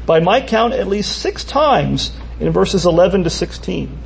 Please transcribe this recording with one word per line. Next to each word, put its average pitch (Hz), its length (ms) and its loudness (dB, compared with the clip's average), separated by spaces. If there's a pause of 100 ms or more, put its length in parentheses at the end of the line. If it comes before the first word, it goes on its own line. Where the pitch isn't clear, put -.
By 160 160 4
my 208 220 2
count, 226 320 0
at - 120 -2
least 202 360 -4
six - 220 -6
times 175 680 0 (280)
in 165 100 0
verses 185 340 2
eleven 180 400 4
to 170 60 0
sixteen. - 760 -6